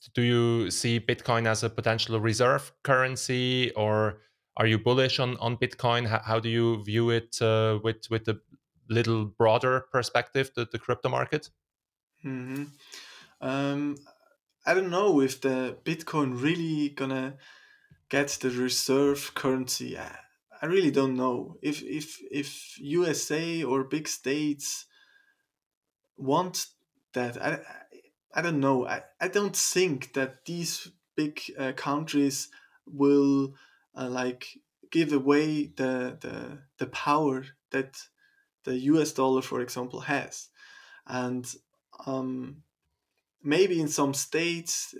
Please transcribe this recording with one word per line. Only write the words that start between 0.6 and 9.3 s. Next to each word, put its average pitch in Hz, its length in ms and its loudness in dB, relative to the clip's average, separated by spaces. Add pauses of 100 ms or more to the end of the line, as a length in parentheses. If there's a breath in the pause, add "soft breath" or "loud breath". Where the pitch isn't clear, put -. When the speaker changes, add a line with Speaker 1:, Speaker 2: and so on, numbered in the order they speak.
Speaker 1:
see 117 280 0
Bitcoin 117 480 2
as 110 160 2
a 117 60 2
potential 113 500 0
reserve 123 540 2 (100)
currency, 127 880 2
or 107 480 2 (380 soft breath)
are 110 100 4
you 110 100 6
bullish 127 420 4
on, 123 180 0
on 117 180 -2
Bitcoin? 120 500 0
How, 110 200 0
how 113 160 2
do 113 80 -2
you 113 340 2
view 110 280 2
it, 113 300 -2
uh, 110 400 4
with, 113 280 -4
with 113 160 -2
the 110 160 -2 (480)
little 113 340 2
broader 120 720 2